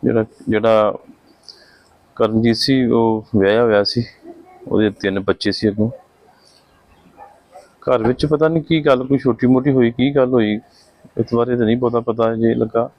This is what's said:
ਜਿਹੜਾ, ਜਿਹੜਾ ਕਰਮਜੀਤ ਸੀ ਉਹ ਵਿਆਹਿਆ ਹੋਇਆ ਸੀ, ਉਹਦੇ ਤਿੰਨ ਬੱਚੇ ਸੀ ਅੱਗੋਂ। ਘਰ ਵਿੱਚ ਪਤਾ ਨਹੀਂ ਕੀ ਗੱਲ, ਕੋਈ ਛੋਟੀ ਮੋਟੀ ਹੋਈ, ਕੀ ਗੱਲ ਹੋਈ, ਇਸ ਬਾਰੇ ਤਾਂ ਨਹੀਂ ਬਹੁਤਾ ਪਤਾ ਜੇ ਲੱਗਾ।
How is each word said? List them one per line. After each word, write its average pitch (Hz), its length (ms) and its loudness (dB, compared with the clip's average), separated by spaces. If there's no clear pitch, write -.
ਜਿਹੜਾ, 117 220 0
ਜਿਹੜਾ 107 480 2
ਕਰਮਜੀਤ 110 400 0
ਸੀ 131 300 0
ਉਹ 113 400 0
ਵਿਆਹਿਆ 101 280 2
ਹੋਇਆ 107 200 2
ਸੀ, 117 200 -4
ਉਹਦੇ 107 220 0
ਤਿੰਨ 98 300 -4
ਬੱਚੇ 98 320 -4
ਸੀ 107 180 -2
ਅੱਗੋਂ। 107 200 -2
ਘਰ - 440 -4
ਵਿੱਚ 123 220 -2
ਪਤਾ 151 220 0
ਨਹੀਂ 160 160 -2
ਕੀ 156 220 -2
ਗੱਲ, 127 180 2
ਕੋਈ 131 140 0
ਛੋਟੀ 123 300 0
ਮੋਟੀ 131 240 2
ਹੋਈ, 123 200 2
ਕੀ 131 240 -2
ਗੱਲ 127 180 2
ਹੋਈ, 107 220 2
ਇਸ 120 160 -2
ਬਾਰੇ 120 240 0
ਤਾਂ 120 80 0
ਨਹੀਂ 113 120 2
ਬਹੁਤਾ 120 220 0
ਪਤਾ 113 360 -2
ਜੇ 113 200 0
ਲੱਗਾ। 117 440 -2